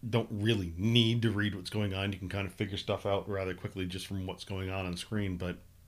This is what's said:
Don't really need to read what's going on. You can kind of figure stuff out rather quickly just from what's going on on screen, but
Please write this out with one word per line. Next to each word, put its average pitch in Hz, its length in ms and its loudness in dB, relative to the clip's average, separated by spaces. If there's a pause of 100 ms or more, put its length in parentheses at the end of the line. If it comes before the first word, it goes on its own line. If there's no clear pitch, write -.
(100)
Don't 113 220 2
really 104 460 2
need 113 440 6
to 113 80 4
read 104 240 2
what's 92 160 -8
going 104 240 0
on. 98 180 0
You 104 60 -4
can 92 100 -6
kind 98 200 -2
of 90 80 -8
figure 101 200 -2
stuff 98 300 -2
out 98 240 2
rather 95 240 -2
quickly 92 320 -4
just 92 220 -6
from 95 180 -4
what's 90 180 -6
going 95 280 -4
on 95 160 -2
on 90 100 -4
screen, 98 400 -2
but 90 200 -4 (300)